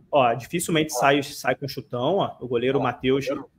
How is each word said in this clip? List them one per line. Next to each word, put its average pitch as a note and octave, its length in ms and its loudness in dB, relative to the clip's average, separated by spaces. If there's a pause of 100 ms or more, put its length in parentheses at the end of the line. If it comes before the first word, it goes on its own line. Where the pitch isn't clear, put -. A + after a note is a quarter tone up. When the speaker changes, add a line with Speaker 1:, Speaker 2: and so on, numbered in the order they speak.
(120)
Speaker 1:
ó, B2+ 220 4
dificilmente D#3 600 -2
Speaker 2:
Ó. B2 60 -2
Speaker 1:
sai, C#3+ 240 4
sai C3+ 320 -4
com C#3 120 -8
chutão, C3+ 500 -4
ó. C#3+ 220 -2
O C3 80 -10
goleiro B2+ 320 0
Speaker 2:
Ó, - 20 -2
Speaker 1:
Matheus C3 460 0
Speaker 2:
goleiro. D3 320 -6